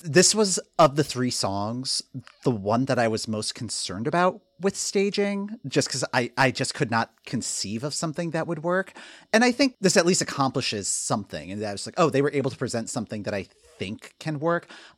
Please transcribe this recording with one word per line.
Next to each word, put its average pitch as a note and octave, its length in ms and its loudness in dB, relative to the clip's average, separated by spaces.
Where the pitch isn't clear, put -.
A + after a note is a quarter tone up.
This F3 280 6
was, G3+ 280 2
of D3+ 160 6
the D3 80 2
three B2+ 280 -2
songs, A2+ 720 -4
the C#3 80 4
one A2 320 2
that C3 160 0
I A2+ 80 4
was A2 180 -2
most G#2+ 300 -4
concerned G#2+ 500 -6
about F3+ 360 0
with G3 160 -2
staging, G3+ 880 -2
just C3+ 240 0
'cause B2 140 -4
I, B2 240 2
I C3 140 4
just - 200 -2
could A#2+ 160 -2
not A2+ 240 0
conceive A2 560 -4
of D3 100 -6
something E3 380 -4
that D#3+ 160 -4
would E3 160 -6
work. F3+ 300 -2
And A3+ 120 6
I B3 60 6
think C4 300 2
this F#3 160 4
at E3+ 100 6
least F3+ 160 4
accomplishes B2+ 640 -2
something, F#2+ 640 -4
and G#2 120 -8
that G#2 100 -4
was G2+ 120 -8
like, A2+ 140 -10
"Oh, E3 120 4
they C#3 120 4
were C#3+ 80 2
able C3+ 220 0
to - 40 -12
present A#2 340 -4
something G#2+ 340 -6
that G#2 100 -4
I G2 140 -6
think - 440 -8
can D#3 180 -4
work." E3 300 0